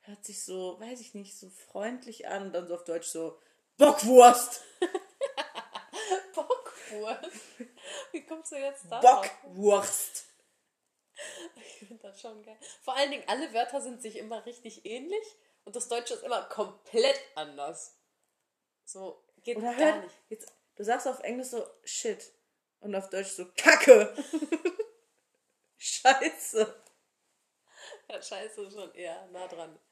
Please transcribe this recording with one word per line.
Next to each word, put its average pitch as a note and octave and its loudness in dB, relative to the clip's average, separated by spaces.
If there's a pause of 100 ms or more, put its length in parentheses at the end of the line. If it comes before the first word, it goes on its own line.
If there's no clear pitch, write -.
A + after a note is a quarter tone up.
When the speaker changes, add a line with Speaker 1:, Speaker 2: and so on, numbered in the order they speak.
Speaker 1:
hört G#3 -20
sich - -14
so, F#3 -10
weiß A#3+ -14
ich - -20
nicht, G3+ -16
so F#3+ -20
freundlich A3+ -12
an G3 -6
und E3 -10
dann F3 -6
so E3+ -4
auf E3+ -14
Deutsch E3 -6
so E3 -8 (380)
Bockwurst. B3 10 (180)
Speaker 2:
<laughs> F#4+ -8
Bockwurst? C4+ -8 (800)
Wie D#4+ -12
kommst D#4+ -14
du D4+ -14
jetzt C#4 -8
da A#3 -8
drauf? C4 8 (140)
Speaker 1:
Bockwurst. G3 0 (1300)
Speaker 2:
Ich A3 -20
find A3+ -20
das G3 -20
schon A3 -18
geil. A3 -20 (240)
Vor - -6
allen C#4 2
Dingen, B3 -10
alle B3+ -4
Wörter A#3+ -2
sind A#3+ -12
sich A3 -14
immer A3 -12
richtig A#3 -18
ähnlich D4+ -8 (400)
und G#3+ -20
das A#3+ -8
Deutsche A#3+ -6
ist - -12
immer A#3 -4
komplett A3+ -2 (160)
anders. D3 -12 (840)
So, F#3+ -16 (200)
geht A#3+ -6
Speaker 1:
Oder A#3+ -4
Speaker 2:
gar D4+ 4
Speaker 1:
hört, G3 -6
Speaker 2:
nicht. F3 -18 (140)
Speaker 1:
jetzt, - -16 (240)
du G#3 -12
sagst A#3+ 0
auf B3+ -4
Englisch B3+ -8
so A#3 -8 (180)
Shit - -8 (500)
und G#3 -10
auf F#3+ -6
Deutsch F#3+ -8
so F3+ -10 (120)
Kacke. A#3 8
<laughs> - -10
Scheiße. - 0 (1300)
Speaker 2:
Ja, G#3 -12
Scheiße G#3+ -14
ist G3 -14
schon G3 -16
eher F3 -14
nah F3+ -14
dran. D#3+ -16 (140)